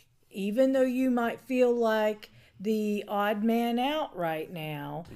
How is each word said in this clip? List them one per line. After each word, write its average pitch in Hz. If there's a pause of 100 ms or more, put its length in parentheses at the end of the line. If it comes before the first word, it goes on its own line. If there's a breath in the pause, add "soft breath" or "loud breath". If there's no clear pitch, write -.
(280 loud breath)
even 214
though 269
you 262
might 233
feel 254
like 220 (280 soft breath)
the 214
odd 208
man 233
out 285
right 160
now, 156 (120)